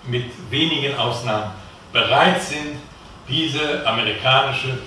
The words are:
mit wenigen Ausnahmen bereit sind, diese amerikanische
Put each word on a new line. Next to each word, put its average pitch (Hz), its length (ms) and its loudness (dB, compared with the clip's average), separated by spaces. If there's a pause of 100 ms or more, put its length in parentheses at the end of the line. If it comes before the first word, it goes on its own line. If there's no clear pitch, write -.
mit 123 260 -2 (200)
wenigen 143 460 0
Ausnahmen 107 540 -2 (400)
bereit 165 500 4
sind, 147 360 -6 (500)
diese 147 600 -2
amerikanische 127 1000 2